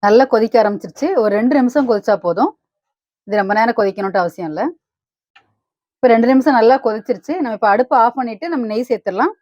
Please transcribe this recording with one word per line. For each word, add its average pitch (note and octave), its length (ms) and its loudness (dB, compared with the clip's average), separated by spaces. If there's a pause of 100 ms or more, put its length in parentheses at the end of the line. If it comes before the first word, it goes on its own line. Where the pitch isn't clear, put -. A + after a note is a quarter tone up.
நல்லா A3+ 260 6
கொதிக்க A3+ 280 2
ஆரம்பிச்சிருச்சு. G#3 480 -4 (140)
ஒரு G#3+ 160 0
ரெண்டு A#3+ 200 0
நிமிஷம் B3+ 300 0
கொதிச்சா G#3 260 0 (120)
போதும். F3 260 0 (760)
இது G#3 140 -2
ரொம்ப G3 180 -2
நேரம் A#3 200 0
கொதிக்கணும்ட்டு G3 440 -2
அவசியம் F3 300 -6
இல்ல. E3 100 -6 (1300)
இப்ப B3 180 2
ரெண்டு A3+ 180 2
நிமிஷம் C4 260 4
நல்லா A#3 180 4 (100)
கொதிச்சிருச்சு. A3 560 -6
நம்ம A3+ 160 -6
இப்ப A3 160 0
அடுப்பை B3 300 0
ஆஃப் A#3+ 160 -2
பண்ணிட்டு B3 340 -8
நம்ம A#3+ 180 -4
நெய் A#3+ 180 -4
சேர்த்துடலாம். A3 520 -4